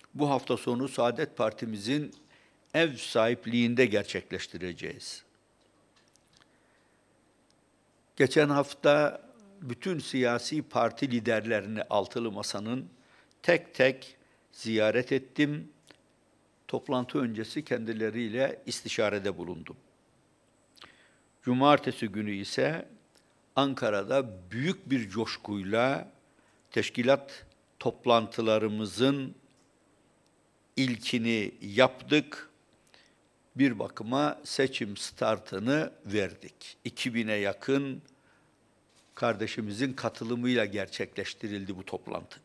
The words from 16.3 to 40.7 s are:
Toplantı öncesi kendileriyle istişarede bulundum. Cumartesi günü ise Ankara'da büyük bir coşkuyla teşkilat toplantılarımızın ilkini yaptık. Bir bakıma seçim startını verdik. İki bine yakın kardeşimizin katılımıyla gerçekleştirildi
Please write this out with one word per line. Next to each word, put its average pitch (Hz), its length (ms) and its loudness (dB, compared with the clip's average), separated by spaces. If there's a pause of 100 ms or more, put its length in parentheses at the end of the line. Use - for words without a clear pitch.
Toplantı 127 520 -2
öncesi 113 460 -4
kendileriyle 113 1000 -2
istişarede 104 720 -2
bulundum. 85 400 -10 (1700)
Cumartesi 127 640 4
günü 104 280 -4
ise 131 540 -2 (680)
Ankara'da 110 960 0
büyük 131 380 -4
bir 120 200 0
coşkuyla 110 1000 -2 (600)
teşkilat 123 720 2 (340)
toplantılarımızın 110 1600 2 (1400)
ilkini 117 760 0 (100)
yaptık. 127 880 2 (1040)
Bir 123 240 2
bakıma 120 640 -2
seçim 123 540 -2
startını 110 920 0 (140)
verdik. - 800 -4
İki 120 300 -6
bine 110 200 0
yakın 131 680 -2 (1120)
kardeşimizin 110 800 -2
katılımıyla 120 720 -2
gerçekleştirildi 101 1120 -8